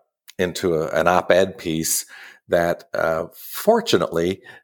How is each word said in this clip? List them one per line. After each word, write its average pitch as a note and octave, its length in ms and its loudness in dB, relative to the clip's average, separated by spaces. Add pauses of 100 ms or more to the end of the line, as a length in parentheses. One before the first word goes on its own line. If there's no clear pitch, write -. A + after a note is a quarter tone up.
(380)
into F2+ 380 0
a, D#2 140 -2
an E2 180 0
op-ed F2+ 500 2
piece D#2+ 480 -4 (440)
that, E2+ 340 0 (100)
uh, E2 400 -2
fortunately F#2+ 1080 0 (220)